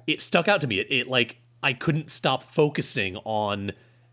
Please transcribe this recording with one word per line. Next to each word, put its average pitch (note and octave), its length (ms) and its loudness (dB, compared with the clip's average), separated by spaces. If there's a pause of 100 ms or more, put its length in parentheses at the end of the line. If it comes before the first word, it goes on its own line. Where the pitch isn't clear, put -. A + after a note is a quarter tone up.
it D#3 160 0
stuck - 260 4
out G3+ 140 4
to D3 60 -4
me. G2+ 120 0
It, A2+ 120 -4
it, B2 160 -2
like, B2 340 0 (220)
I C#3 100 2
couldn't D3+ 360 -2
stop - 340 0
focusing C3 760 0
on G#2 540 -4 (420)